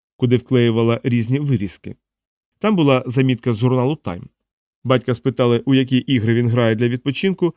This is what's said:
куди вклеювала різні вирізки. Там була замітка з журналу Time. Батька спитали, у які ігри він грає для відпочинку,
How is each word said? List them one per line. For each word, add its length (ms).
куди 200
вклеювала 680
різні 360
вирізки. 580
Там 180
була 300
замітка 480
з 40
журналу 360
Time. 280
Батька 300
спитали, 440
у 160
які 220
ігри 380
він 140
грає 260
для 140
відпочинку, 680